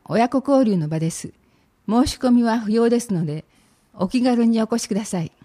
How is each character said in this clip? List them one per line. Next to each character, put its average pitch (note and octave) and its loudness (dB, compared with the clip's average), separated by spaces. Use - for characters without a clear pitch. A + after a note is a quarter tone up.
親 A3 0
子 C4 -2
交 C4+ 4
流 G3 2
の D#3 -2
場 D#3 -4
で E3 -2
す。 - -12
申 A#3+ 2
し - -4
込 B3+ 0
み A#3+ 4
は A#3 0
不 G#3 -4
要 A3+ 2
で A#3 2
す A3+ -6
の F3+ -2
で、 D3+ -8
お - -4
気 A#3+ -2
軽 A#3+ 2
に A3+ 2
お A3 0
越 A#3+ -2
し - -6
く - -4
だ G#3 -4
さ F3+ -4
い。 D#3+ -10